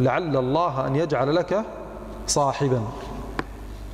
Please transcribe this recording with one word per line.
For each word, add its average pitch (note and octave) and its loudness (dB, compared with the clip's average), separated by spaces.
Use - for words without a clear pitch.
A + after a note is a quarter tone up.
لعل C#3 4
الله C3+ 2
أن C3+ 2
يجعل D3 2
لك F3+ 2
صاحبا". C3+ 2